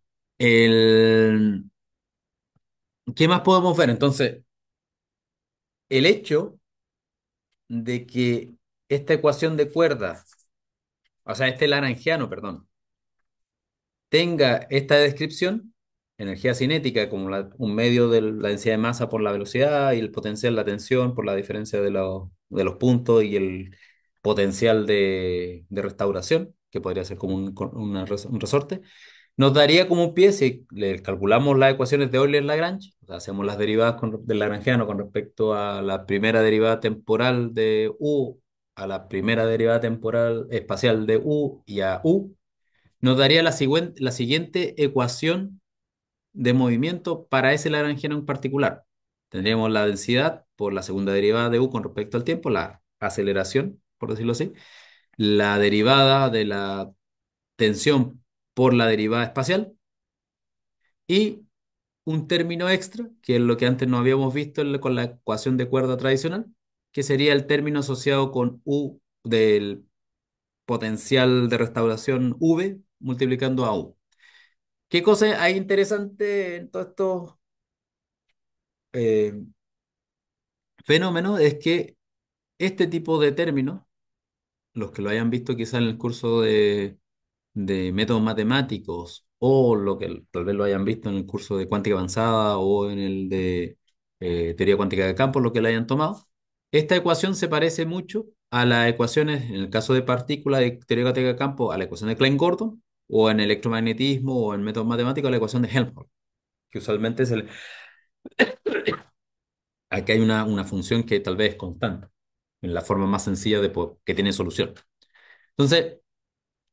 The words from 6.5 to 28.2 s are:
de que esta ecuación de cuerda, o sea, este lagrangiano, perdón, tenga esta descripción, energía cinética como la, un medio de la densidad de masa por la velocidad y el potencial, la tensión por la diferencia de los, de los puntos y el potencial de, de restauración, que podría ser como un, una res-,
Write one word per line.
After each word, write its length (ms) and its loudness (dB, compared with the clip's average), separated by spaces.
de 380 -6
que 480 -2
esta 240 0
ecuación 440 2
de 140 0
cuerda, 520 0
o 120 -10
sea, 120 0
este 200 -2
lagrangiano, 600 -2
perdón, 380 -12
tenga 600 2
esta 260 2
descripción, 800 0
energía 360 -2
cinética 560 0
como 200 -6
la, 280 -6
un 180 -4
medio 340 4
de 120 4
la 280 -4
densidad 260 0
de 40 0
masa 300 -2
por 120 -4
la 100 -2
velocidad 600 0
y 60 0
el 120 -6
potencial, 440 -4
la 100 -2
tensión 500 0
por 100 -4
la 100 -2
diferencia 460 -6
de 100 0
los, 380 -4
de 140 -2
los 120 -2
puntos 480 4
y 120 -2
el 400 -4
potencial 640 2
de, 840 0
de 120 -4
restauración, 720 -4
que 100 -8
podría 240 -6
ser 120 -12
como 180 -4
un, 180 -6
una 320 -6
res-, 200 -6